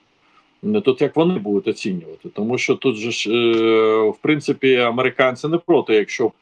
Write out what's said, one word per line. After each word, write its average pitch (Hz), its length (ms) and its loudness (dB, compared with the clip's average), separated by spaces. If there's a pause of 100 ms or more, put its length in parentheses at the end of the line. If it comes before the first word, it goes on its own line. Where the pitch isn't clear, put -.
(640)
Е, 104 180 0
тут 131 200 0
як 139 140 -2
вони 170 240 0
будуть 101 280 -2
оцінювати? 87 640 -8
Тому 113 280 -4
що 120 180 -2
тут 123 200 -2
же 110 160 -8
ж, 104 200 -6
е, 113 800 2
в 98 120 -6
принципі, 139 540 0
американці 123 720 0
не 165 100 0
проти, 135 360 0
якщо 107 340 0
б, 101 140 -4